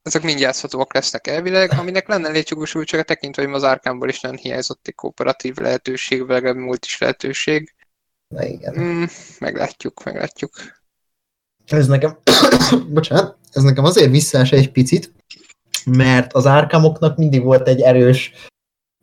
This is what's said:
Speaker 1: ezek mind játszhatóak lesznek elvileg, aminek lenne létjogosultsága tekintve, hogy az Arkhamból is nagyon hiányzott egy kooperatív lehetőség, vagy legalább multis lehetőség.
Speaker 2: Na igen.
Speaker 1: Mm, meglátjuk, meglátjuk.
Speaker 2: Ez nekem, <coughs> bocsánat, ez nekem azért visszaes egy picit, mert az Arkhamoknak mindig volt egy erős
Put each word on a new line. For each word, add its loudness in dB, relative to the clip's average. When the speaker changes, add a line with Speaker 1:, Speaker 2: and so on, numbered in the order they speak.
Speaker 1:
ezek -6
mind -4
játszhatóak -4
lesznek -4
elvileg, -2
aminek -4
lenne -4
létjogosultsága -6
tekintve, -6
hogy -6
az -4
Arkhamból -2
is -8
nagyon -10
hiányzott -10
egy -14
kooperatív -6
lehetőség, -6
vagy -8
legalább -2
multis -8
lehetőség. -4
Speaker 2:
Na -8
igen. -10
Speaker 1:
Mm, -4
meglátjuk, -8
meglátjuk. -10
Speaker 2:
Ez 2
nekem, 0
<coughs> 0
bocsánat, 0
ez 2
nekem 4
azért 4
visszaes 2
egy 4
picit, 0
mert 4
az 2
Arkhamoknak 4
mindig 2
volt 4
egy 2
erős 4